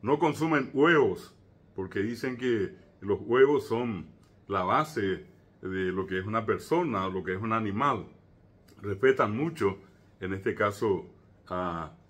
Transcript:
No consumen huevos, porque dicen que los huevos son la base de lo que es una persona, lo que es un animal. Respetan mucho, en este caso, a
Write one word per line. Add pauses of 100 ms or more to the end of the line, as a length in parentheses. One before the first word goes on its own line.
No
consumen
huevos, (400)
porque
dicen
que (260)
los
huevos
son (420)
la
base (360)
de
lo
que
es
una
persona,
lo
que
es
un
animal. (760)
Respetan
mucho, (420)
en
este
caso, (420)
a (160)